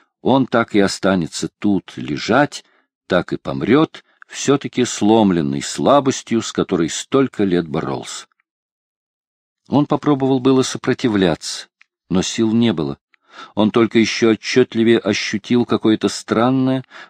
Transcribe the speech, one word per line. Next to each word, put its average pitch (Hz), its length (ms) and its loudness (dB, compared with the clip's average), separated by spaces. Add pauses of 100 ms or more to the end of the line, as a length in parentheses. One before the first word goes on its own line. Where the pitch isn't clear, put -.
(200)
Он 127 260 2
так 117 280 -2
и 104 60 4
останется 95 680 -2 (100)
тут 101 380 -2
лежать, 101 680 -2 (420)
так - 260 -2
и 85 40 -6
помрёт — 90 680 -2 (220)
всё-таки - 580 -2
сломленный 92 800 2
слабостью, 120 800 0
с - 100 -10
которой 85 360 -2
столько 127 560 -2
лет 87 240 0
боролся. 69 580 -8 (1400)
Он 143 180 2
попробовал 135 540 0
было 131 220 2
сопротивляться, - 1080 -2 (400)
но 90 140 0
сил 110 300 -2
не 117 200 2
было. 73 260 -4 (560)
Он 107 160 2
только 117 280 2
ещё 113 320 2
отчётливее 113 680 2
ощутил 113 680 -2
какое-то 110 440 0
странное, 131 760 -2 (260)